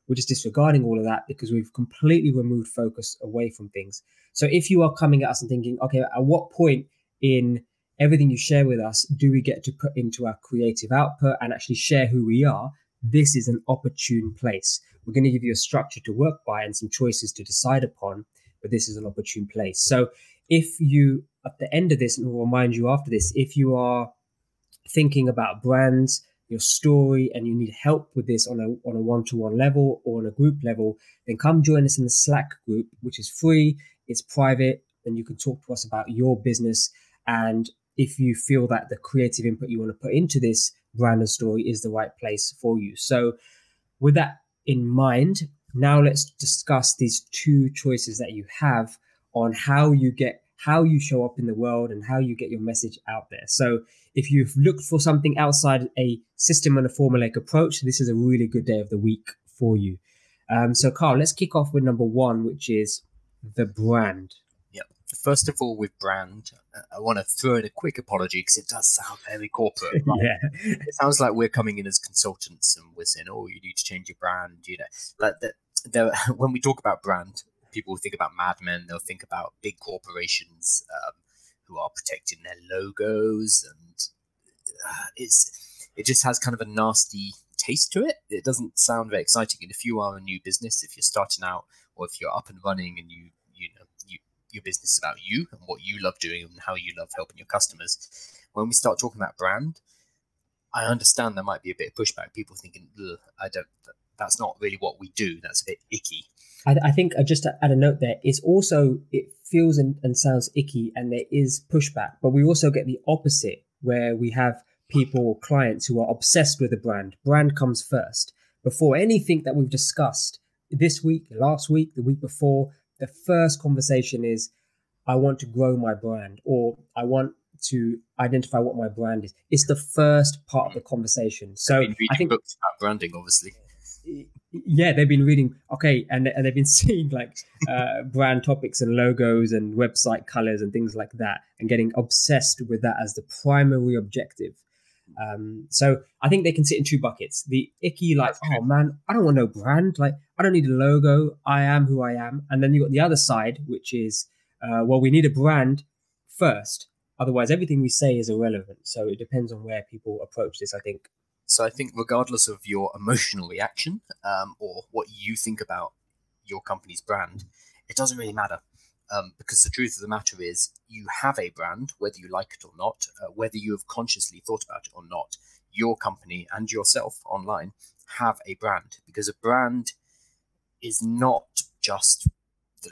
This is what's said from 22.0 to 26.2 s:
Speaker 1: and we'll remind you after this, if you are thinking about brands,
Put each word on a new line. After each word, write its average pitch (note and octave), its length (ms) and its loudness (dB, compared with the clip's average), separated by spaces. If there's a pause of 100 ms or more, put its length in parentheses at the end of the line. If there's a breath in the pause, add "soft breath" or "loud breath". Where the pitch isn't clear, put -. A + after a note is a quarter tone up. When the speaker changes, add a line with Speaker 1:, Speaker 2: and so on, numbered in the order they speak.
Speaker 1:
and B2+ 100 -4
we'll A#2+ 180 -2
remind B2 300 2
you A#2 140 0
after C#3+ 200 0
this, G#2+ 260 0
if C3+ 220 0
you C3 180 4
are B2 380 0 (760)
thinking C#3+ 380 4
about A2+ 360 -2
brands, C3 600 4 (260 soft breath)